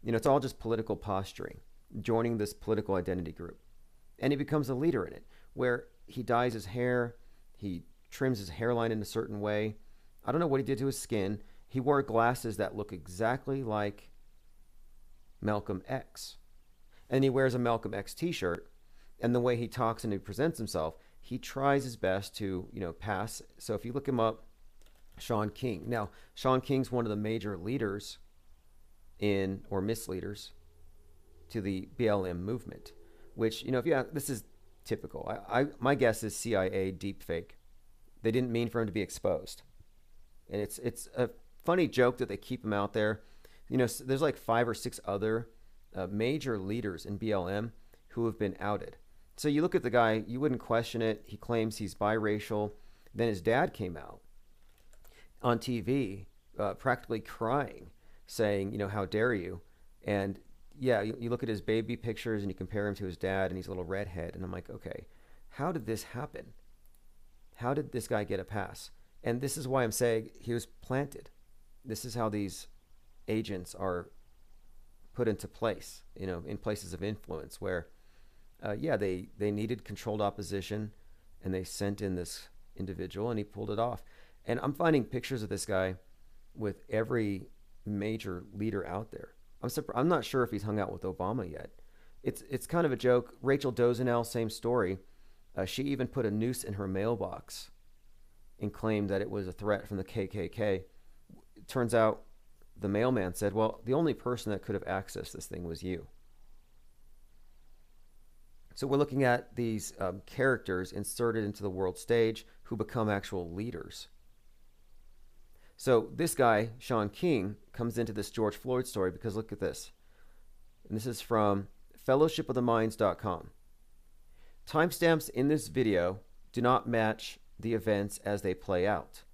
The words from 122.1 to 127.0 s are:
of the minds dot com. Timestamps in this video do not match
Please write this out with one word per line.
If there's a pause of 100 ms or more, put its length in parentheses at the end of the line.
of
the
minds
dot
com. (1160)
Timestamps
in
this
video (340)
do
not
match (200)